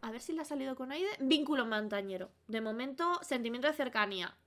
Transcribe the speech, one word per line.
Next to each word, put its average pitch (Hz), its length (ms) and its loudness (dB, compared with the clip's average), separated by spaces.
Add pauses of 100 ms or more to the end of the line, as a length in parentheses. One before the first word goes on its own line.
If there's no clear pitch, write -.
A 226 80 -8
ver 233 100 -8
si - 120 -6
le 320 100 -2
ha - 20 -2
salido 269 320 -4
con 262 160 -6
Aiden. 370 280 -2
Vínculo 277 440 4
montañero. 202 640 -2 (180)
De 220 120 -2
momento, 269 640 0
sentimiento 247 440 0
de 311 60 6
cercanía. 208 640 0 (100)